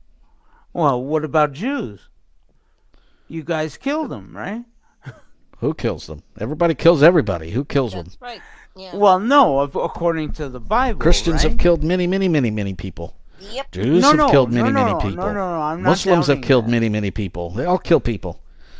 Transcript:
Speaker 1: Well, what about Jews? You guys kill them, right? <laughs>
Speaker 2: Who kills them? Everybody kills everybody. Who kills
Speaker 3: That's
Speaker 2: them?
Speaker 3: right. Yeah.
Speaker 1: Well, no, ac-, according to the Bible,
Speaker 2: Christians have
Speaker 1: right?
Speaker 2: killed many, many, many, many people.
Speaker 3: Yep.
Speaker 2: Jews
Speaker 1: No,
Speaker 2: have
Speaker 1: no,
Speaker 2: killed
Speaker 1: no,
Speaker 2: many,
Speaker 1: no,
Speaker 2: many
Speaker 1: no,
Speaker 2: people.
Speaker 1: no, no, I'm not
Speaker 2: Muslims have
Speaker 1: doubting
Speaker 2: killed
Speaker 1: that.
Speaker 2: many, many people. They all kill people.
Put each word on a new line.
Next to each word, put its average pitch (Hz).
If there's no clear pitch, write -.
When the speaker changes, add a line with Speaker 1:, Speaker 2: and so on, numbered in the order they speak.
Speaker 1:
Well, 143
what 151
about 147
Jews? 175
You 165
guys 156
kill 294
them, 107
right? 196
<laughs> 131
Speaker 2:
Who 135
kills 98
them? 76
Everybody 156
kills 156
everybody. 101
Who 123
kills 127
Speaker 3:
That's 92
Speaker 2:
them? -
Speaker 3:
right. 240
Yeah. 190
Speaker 1:
Well, 190
no, 208
ac-, 143
according 160
to 147
the 123
Bible, 233
Speaker 2:
Christians 165
have 147
Speaker 1:
right? -
Speaker 2:
killed 170
many, 175
many, 190
many, 147
many 101
people. 87
Speaker 3:
Yep. -
Speaker 2:
Jews -
Speaker 1:
No, 269
Speaker 2:
have 302
Speaker 1:
no, 294
Speaker 2:
killed 127
Speaker 1:
no, 120
Speaker 2:
many, -
Speaker 1:
no, 277
Speaker 2:
many 202
Speaker 1:
no, 170
Speaker 2:
people. -
Speaker 1:
no, 208
no, 180
I'm 160
not 180
Speaker 2:
Muslims 180
have 139
Speaker 1:
doubting 135
Speaker 2:
killed 123
Speaker 1:
that. 117
Speaker 2:
many, 117
many 104
people. 87
They 113
all 175
kill 156
people. 92